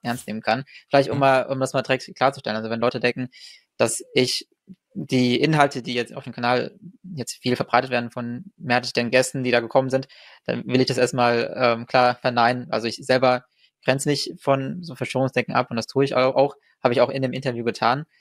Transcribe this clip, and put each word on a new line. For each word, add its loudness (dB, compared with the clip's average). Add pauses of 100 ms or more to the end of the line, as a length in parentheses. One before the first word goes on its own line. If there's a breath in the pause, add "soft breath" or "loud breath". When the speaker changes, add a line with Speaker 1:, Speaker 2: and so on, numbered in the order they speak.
Speaker 1:
ernst -6
nehmen -8
kann. 0 (240 loud breath)
Vielleicht 4
um -2
Speaker 2:
Mhm. 0
Speaker 1:
mal, 6
um -4
das -2
mal 0
direkt -2
klarzustellen. 0
Also -6
wenn -4
Leute 0
denken, -2 (480 loud breath)
dass 0 (120)
ich 0 (480)
die 0
Inhalte, 2
die -8
jetzt -4
auf -12
dem -14
Kanal -2 (380)
jetzt -8 (100)
viel 0
verbreitet 0
werden -4
von -10 (120)
mehrheitlich -2
den -2
Gästen, 2
die 0
da 4
gekommen 0
sind, -2 (400 loud breath)
dann -4
will 2
ich 2
das -2
erstmal, 2
ähm, 0
klar 4
verneinen. 0
Also -2
ich -6
selber 2 (400)
grenze 0
nicht -2
von -2
so -12
Verschwörungsdenken -2
ab 0
und -6
das -4
tue 2
ich -2
au-, 2
auch, 2 (260)
habe 2
ich 4
auch 4
in -4
dem -2
Interview -6
getan. 0 (160)